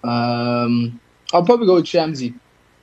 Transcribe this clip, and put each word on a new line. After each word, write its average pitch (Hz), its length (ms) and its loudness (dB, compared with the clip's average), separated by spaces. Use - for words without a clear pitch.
Um, 120 960 -2
I'll 175 100 4
probably 233 220 2
go 185 100 6
with 165 100 2
Shamsi. 147 480 -4